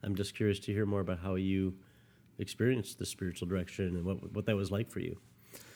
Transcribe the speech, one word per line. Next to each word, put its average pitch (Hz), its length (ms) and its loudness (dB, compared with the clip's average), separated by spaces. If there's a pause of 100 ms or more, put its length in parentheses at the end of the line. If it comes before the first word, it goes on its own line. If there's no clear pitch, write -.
I'm 101 100 2
just 98 220 -2
curious 104 240 4
to - 120 -4
hear 104 140 2
more 101 140 2
about 92 180 0
how 92 160 -2
you 95 400 2 (640)
experienced 113 640 0
the 95 60 -4
spiritual 90 420 -4
direction 90 480 0
and 85 80 -2
what, - 280 -2
what 101 140 -2
that 110 100 4
was 98 140 0
like 101 200 0
for 98 100 -6
you. 82 180 -4 (580)